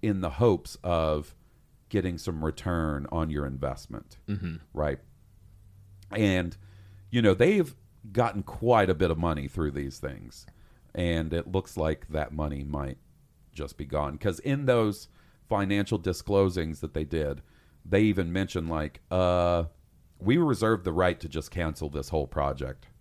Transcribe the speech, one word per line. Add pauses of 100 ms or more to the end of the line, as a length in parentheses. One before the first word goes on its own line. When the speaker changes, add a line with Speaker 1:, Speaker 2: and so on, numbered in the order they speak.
Speaker 1:
in
the
hopes
of (560)
getting
some
return
on
your
investment, (100)
Speaker 2:
Mm-hmm. (160)
Speaker 1:
right? (1120)
And, (540)
you
know,
they've (380)
gotten
quite
a
bit
of
money
through
these
things, (480)
and
it
looks
like
that
money
might (540)
just
be
gone.
'Cause
in
those (400)
financial
disclosings
that
they
did, (420)
they
even
mentioned,
like, (100)
uh, (540)
"We
reserve
the
right
to
just
cancel
this
whole
project (120)